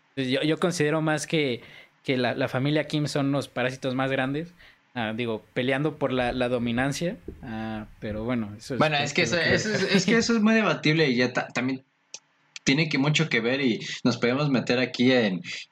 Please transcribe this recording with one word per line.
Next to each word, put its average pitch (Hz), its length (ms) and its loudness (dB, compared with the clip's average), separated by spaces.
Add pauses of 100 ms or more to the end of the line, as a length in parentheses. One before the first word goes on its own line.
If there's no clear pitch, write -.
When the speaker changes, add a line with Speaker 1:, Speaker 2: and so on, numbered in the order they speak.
(160)
Speaker 1:
Entonces, 131 180 -2
yo, 135 80 0
yo 156 160 0
considero 156 420 0
más 156 280 -2
que, 139 320 0 (420)
que 135 140 -2
la, 120 180 0
la 131 140 -2
familia 147 400 0
Kim 147 180 -2
son 139 240 0
los 139 180 -2
parásitos 131 460 -4
más 135 160 0
grandes. 139 420 -2 (420)
Ah, 113 200 -4
digo, 113 300 -4 (100)
peleando 135 440 0
por 135 140 0
la, 123 200 0
la 123 160 0
dominancia. 127 720 -2 (240)
Ah, 110 440 -8 (140)
pero 107 240 -6
bueno, 117 340 -4
eso - 160 -10
es 117 60 0
Speaker 2:
Bueno, 151 160 2
Speaker 1:
lo 143 80 0
Speaker 2:
es 147 80 -4
que 175 100 2
Speaker 1:
que 160 40 2
Speaker 2:
eso, 175 100 0
Speaker 1:
yo 165 60 0
creo. 175 120 2
Speaker 2:
eso 185 200 0
es, 185 80 -2 (120)
es 190 120 2
que 226 100 4
eso 233 180 2
es 226 80 2
muy 220 120 6
debatible 156 540 2
y 123 80 2
ya 123 160 2
ta-, - 160 -2
también 127 360 -4 (800)
tiene 151 260 4
que 147 80 0
mucho 147 320 2
que 120 100 0
ver 123 220 0
y 113 180 2 (240)
nos 120 140 2
podemos 135 320 2
meter 123 300 2
aquí 123 320 2
en 104 280 2 (300)